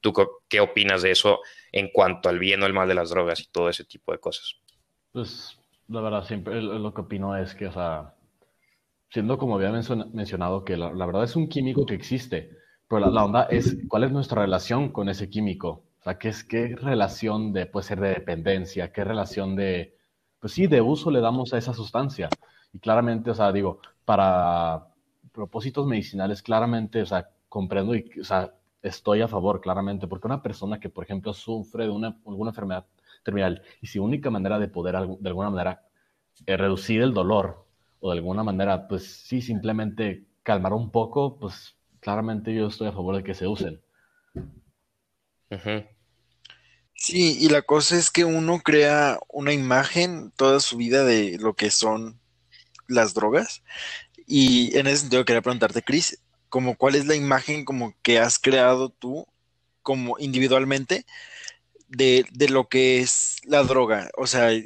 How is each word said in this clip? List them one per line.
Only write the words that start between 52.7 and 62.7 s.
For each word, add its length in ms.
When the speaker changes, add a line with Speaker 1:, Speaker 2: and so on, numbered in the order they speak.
Speaker 3:
las 260
drogas, 480
y 460
en 80
ese 120
sentido 260
quería 180
preguntarte, 400
Chris, 400
como 280
cuál 180
es 120
la 100
imagen 480
como 360
que 200
has 180
creado 520
tú, 360
como 380
individualmente, 840
de, 420
de 180
lo 200
que 320